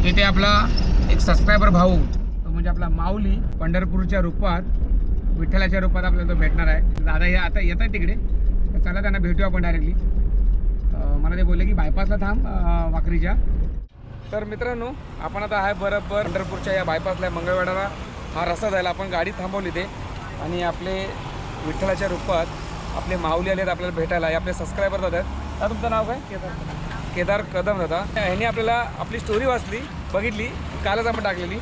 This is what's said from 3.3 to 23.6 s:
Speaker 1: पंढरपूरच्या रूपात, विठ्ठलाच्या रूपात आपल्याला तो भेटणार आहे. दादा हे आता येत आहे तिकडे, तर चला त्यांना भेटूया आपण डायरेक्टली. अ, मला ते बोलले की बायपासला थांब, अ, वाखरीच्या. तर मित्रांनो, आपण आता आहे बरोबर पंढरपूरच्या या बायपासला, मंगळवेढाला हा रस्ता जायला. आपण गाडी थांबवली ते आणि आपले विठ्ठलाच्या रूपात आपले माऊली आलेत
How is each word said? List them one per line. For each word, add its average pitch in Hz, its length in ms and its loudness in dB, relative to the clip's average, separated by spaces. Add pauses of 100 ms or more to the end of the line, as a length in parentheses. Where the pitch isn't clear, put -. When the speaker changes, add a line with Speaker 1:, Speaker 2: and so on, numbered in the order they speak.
Speaker 1:
पंढरपूरच्या 185 580 2
रूपात, 175 420 2 (800)
विठ्ठलाच्या 185 400 2
रूपात 180 240 2
आपल्याला 180 300 2
तो 170 40 2
भेटणार 160 300 4
आहे. 156 140 4
दादा 165 440 2
हे 180 100 4
आता 180 240 2
येत 175 200 2
आहे 220 140 2
तिकडे, 170 200 2 (600)
तर - 60 2
चला 180 220 2
त्यांना 196 180 2
भेटूया 180 280 2
आपण 185 140 2
डायरेक्टली. 170 320 2 (1040)
अ, - 220 2
मला 170 200 2
ते 180 60 4
बोलले 175 220 4
की - 80 4
बायपासला 156 420 2
थांब, 196 320 0
अ, 175 440 2
वाखरीच्या. 165 420 2 (1000)
तर 214 120 -4
मित्रांनो, 233 440 -6 (340)
आपण 170 220 -6
आता 208 140 -4
आहे 202 160 0
बरोबर 202 500 -2
पंढरपूरच्या 190 500 -4
या 190 100 0
बायपासला, 175 460 -4
मंगळवेढाला 185 600 -2 (460)
हा 165 100 -4
रस्ता 175 240 -2
जायला. 185 200 0
आपण 185 180 -6
गाडी 180 240 -4
थांबवली 185 380 -6
ते 165 140 -6 (580)
आणि 175 220 -6
आपले 190 460 -6 (560)
विठ्ठलाच्या 185 420 -2
रूपात 170 380 -2 (500)
आपले 180 200 -4
माऊली 170 340 -2
आलेत 190 200 -2